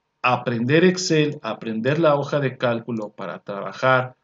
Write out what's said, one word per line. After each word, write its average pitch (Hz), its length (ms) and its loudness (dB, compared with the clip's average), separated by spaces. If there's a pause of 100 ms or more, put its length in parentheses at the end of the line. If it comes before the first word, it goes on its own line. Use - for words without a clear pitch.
(220)
aprender 123 640 2
Excel, 160 580 2
aprender 113 580 -4
la 151 160 4
hoja 143 240 -2
de 127 180 -4
cálculo 117 520 -4
para 92 300 -12
trabajar, 123 840 -2